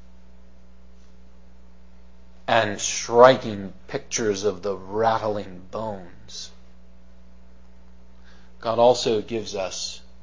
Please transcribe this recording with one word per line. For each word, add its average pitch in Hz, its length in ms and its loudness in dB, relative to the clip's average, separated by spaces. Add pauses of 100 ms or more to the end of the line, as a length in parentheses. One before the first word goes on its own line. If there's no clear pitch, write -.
(2500)
and 107 320 4
striking 117 920 8 (160)
pictures 107 560 0
of 92 180 0
the 98 140 -2
rattling 104 920 0
bones, 101 800 -8 (2000)
God 113 180 2
also 120 440 6
gives 104 340 -4
us - 460 -4 (200)